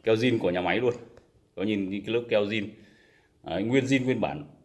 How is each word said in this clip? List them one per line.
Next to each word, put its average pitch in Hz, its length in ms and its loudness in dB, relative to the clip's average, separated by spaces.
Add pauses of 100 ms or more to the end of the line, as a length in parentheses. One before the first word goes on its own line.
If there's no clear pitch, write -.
Keo 110 120 4
zin 117 240 2
của 90 120 2
nhà 90 100 0
máy 90 160 2
luôn. 120 160 2 (600)
Có 92 80 -4
nhìn 101 420 -2
cái 113 100 -2
lớp 120 140 2
keo 104 160 2
zin. 104 220 -4 (760)
Đấy, 90 200 -4
nguyên 123 220 2
zin 123 200 2
nguyên 120 160 0
bản 73 240 -4 (200)